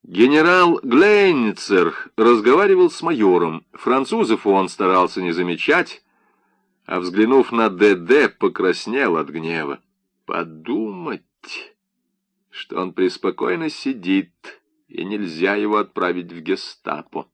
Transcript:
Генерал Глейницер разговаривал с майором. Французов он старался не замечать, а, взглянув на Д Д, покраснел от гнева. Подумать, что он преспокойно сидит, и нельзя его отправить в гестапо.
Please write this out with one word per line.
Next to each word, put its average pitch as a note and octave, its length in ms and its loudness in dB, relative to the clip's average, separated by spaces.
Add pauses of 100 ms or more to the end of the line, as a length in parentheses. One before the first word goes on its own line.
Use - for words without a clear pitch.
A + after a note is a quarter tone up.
Генерал D#3 760 4
Глейницер B2+ 1120 2 (220)
разговаривал D3 720 4
с - 120 -14
майором. F#2 720 0
Французов C3 720 -2
он F#2+ 240 2
старался F#2 500 0
не F2 120 -4
замечать, F2+ 680 -2 (840)
а, F2+ 140 -6
взглянув A2 520 2
на A2+ 160 0
Д G2 260 4
Д, A2 360 2
покраснел F#2+ 880 -2
от D2+ 100 -6
гнева. D#2 520 -8 (440)
Подумать, G2+ 1500 -10 (720)
что - 320 -12
он F#2 140 -8
преспокойно F#2 760 -2
сидит, G2 920 -6 (260)
и - 160 -10
нельзя F#2+ 520 -4
его G#2 200 -2
отправить F2+ 560 -4
в E2+ 80 -16
гестапо. - 920 -8